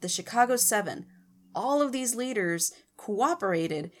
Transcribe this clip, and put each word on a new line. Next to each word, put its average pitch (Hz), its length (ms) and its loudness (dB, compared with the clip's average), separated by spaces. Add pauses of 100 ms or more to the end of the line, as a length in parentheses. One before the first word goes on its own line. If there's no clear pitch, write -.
the 180 80 -6
Chicago 240 460 2
Seven, 208 520 0 (460)
all 277 300 2
of 285 80 0
these 247 240 -2
leaders, 208 580 -2 (240)
cooperated 190 920 -2 (100)